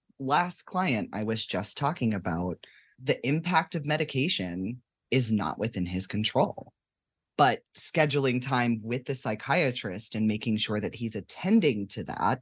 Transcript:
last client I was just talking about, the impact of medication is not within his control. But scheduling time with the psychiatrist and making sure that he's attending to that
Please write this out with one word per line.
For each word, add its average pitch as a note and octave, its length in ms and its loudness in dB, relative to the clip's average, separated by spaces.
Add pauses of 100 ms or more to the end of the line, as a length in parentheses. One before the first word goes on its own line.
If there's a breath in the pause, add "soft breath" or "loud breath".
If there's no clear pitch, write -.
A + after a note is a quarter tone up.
(180)
last D#3 440 0
client D#3 500 0
I G#2+ 120 -4
was A2 200 -2
just - 320 -2
talking C#3 380 0
about, F2+ 500 -4 (340 loud breath)
the B2+ 280 -2
impact E3 480 0
of D3+ 100 -4
medication B2+ 960 -2 (300)
is A#2+ 200 4
not G2 280 0
within G2 260 -2
his F2+ 220 -2
control. - 640 0 (640)
But - 240 6 (160)
scheduling C3+ 640 2
time B2 420 2
with A#2+ 220 -4
the C3+ 100 -4
psychiatrist B2 1000 -2
and A2 120 2
making G#2+ 300 0
sure G#2+ 240 -2
that G2 140 -4
he's A2 200 -6
attending C3 720 2
to - 160 -8
that A#2+ 380 0